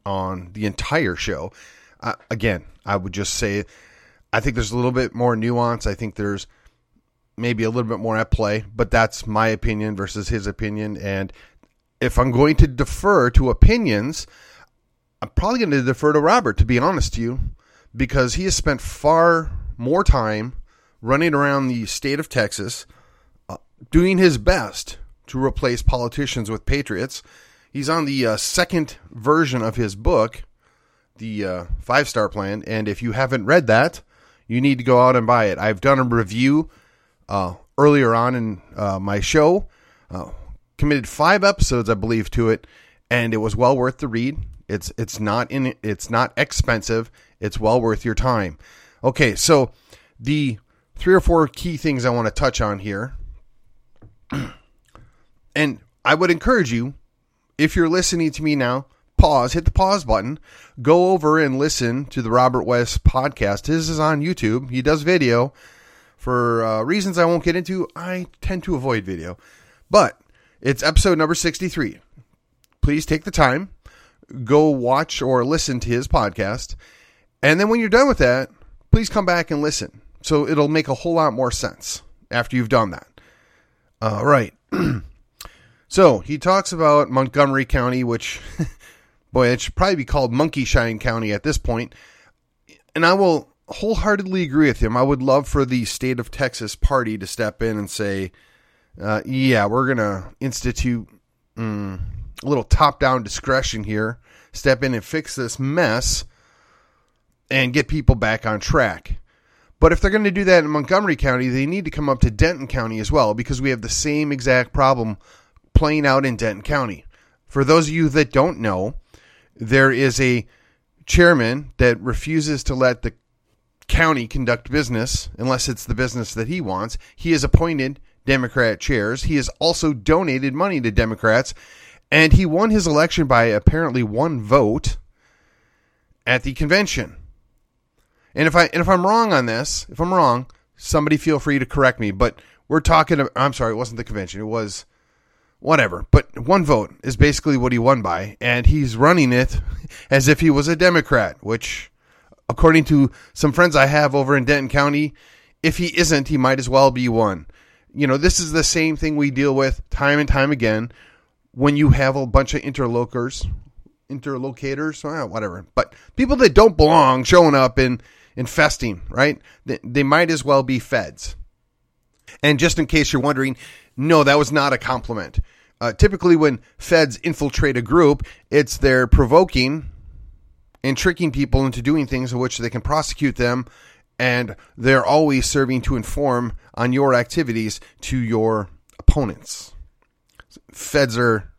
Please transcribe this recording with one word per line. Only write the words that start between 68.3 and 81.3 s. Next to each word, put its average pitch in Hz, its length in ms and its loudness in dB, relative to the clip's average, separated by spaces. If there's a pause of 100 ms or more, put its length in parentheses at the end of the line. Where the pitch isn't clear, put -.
tend 185 240 -6
to 185 100 -2
avoid 123 300 -4
video. 90 320 -10 (540)
But 185 280 2 (420)
it's 131 220 -2
episode 165 360 4
number 156 160 0
sixty-three. 165 640 -6 (800)
Please 147 260 0
take 151 180 -2
the 202 60 -10
time, 151 400 0 (720)
go 147 280 4
watch 135 520 -2
or 127 220 0
listen 143 360 -2
to - 80 -8
his 123 200 -4
podcast, 104 680 -4 (680)
and 156 180 2
then 208 80 0
when 233 100 0
you're 220 100 -2
done 247 200 4
with 254 100 0
that, 127 320 0 (400)
please 220 180 2
come 202 180 0
back 175 240 -2
and 147 120 -2
listen. - 380 -6 (220)
So 147 260 0
it'll 147 200 2
make 151 200 0
a 135 60 -2
whole 170 200 -6
lot 156 180 2